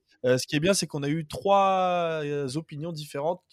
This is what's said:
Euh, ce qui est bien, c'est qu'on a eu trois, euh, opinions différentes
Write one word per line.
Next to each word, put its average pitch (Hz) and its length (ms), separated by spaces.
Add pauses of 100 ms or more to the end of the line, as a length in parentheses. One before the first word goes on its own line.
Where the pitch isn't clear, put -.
(260)
Euh, 127 140
ce - 80
qui - 80
est 147 40
bien, 180 140
c'est 185 140
qu'on 143 160
a 143 60
eu 156 180
trois, 185 960
euh, 143 320
opinions 160 360
différentes 151 600